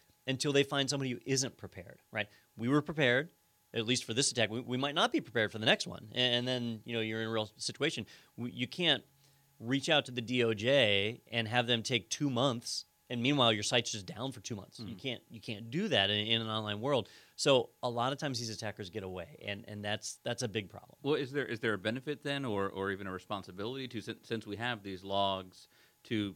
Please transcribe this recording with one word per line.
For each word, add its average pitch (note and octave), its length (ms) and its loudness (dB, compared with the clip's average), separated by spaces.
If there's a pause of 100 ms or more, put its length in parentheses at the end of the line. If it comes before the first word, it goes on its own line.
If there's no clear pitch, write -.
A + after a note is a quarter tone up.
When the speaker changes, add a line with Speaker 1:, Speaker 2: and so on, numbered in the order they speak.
(260)
Speaker 1:
until C#3+ 260 0
they C#3 100 6
find C#3 260 0
somebody C#3 220 -2
who A2+ 160 -4
isn't C3+ 300 -2
prepared, - 440 -14 (120)
right? G#2+ 160 -2 (280)
We A#2 120 -2
were C#3+ 140 4
prepared, D3 480 2 (440)
at A2+ 120 -2
least B2 180 2
for A#2 100 -6
this C3+ 160 2
attack. A2 200 2
We, A#2 100 -4
we B2 160 -4
might C#3+ 180 -2
not G3+ 180 2
be E4 80 0
prepared A2 300 0
for A2 80 -10
the A2 80 -4
next G3 200 2
one. - 260 -12
And, B2 240 2
and B2 120 0
then, A#2+ 360 -2
you A#2 100 -6
know, A2+ 60 0
you're A2 220 -2
in A2 60 -2
a A2+ 40 -2
real G#2+ 240 0
situation. - 500 -2 (300)
We, A#2 160 -6
you B2 140 -4
can't E3 360 0 (560)
reach C3 320 -2
out D3 160 4
to C3 60 -10
the B2 100 -4
D A#2+ 220 2
O A2+ 100 4
J G#2+ 640 4 (100)
and A2+ 160 0
have A#2+ 200 2
them A#2 160 2
take A#2+ 260 0
two C#3+ 220 -2
months, A#2+ 540 0 (260)
and A#2+ 120 -2
meanwhile, B2+ 300 6
your G#2 100 0
site's A#2+ 300 2
just G2 140 -8
down B2+ 260 -6
for A2+ 80 -16
two A2+ 160 -8
months. - 220 -14
You G#2+ 160 -10
Speaker 2:
Mm. F#2 80 -14
Speaker 1:
can't, B2 280 -6
you A#2 100 -16
can't A2+ 300 -10
do F#3+ 180 -2
that G2+ 220 6
in, G#2+ 160 4
in A2+ 140 4
an A2 80 -2
online G#2+ 320 -2
world. B2+ 280 2 (280)
So C3+ 340 6 (120)
a B2 80 0
lot A#2+ 220 0
of C#3+ 60 -6
times C3+ 200 -4
these A#2 120 -6
attackers G#2 380 -8
get G2 140 -8
away, F2+ 420 -8
and, G2+ 240 -6
and G#2 160 -10
that's, G#2 400 -6
that's A#2+ 180 -4
a A#2+ 60 -2
big G2 220 -4
problem. - 320 -18
Speaker 2:
Well, C#3+ 140 2
is C3 160 -2
there, C#3 120 -2
is A2 160 -4
there A2 140 2
a G2 40 -2
benefit B2+ 440 -4
then, C#3 220 -4
or, G2+ 260 0
or G2 200 -2
even G2 160 -6
a F#2 60 -6
responsibility G2+ 760 -8
to, A#2+ 120 -8
sin-, A2 220 -10
since A2 240 -6
we G2+ 100 -6
have A#2 260 -4
these F#2+ 200 -10
logs, G2 640 0 (360)
to G#2 320 -2